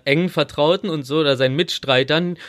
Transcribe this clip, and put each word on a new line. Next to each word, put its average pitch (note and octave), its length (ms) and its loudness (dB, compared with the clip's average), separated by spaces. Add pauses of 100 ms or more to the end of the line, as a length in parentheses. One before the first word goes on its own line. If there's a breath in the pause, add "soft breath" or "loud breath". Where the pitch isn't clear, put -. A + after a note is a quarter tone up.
engen C#3+ 240 2
Vertrauten E3 640 0
und D#3 140 -6
so, C3+ 160 -4
oder C#3 180 2
seinen C3 180 2
Mitstreitern, D3+ 800 0 (120 loud breath)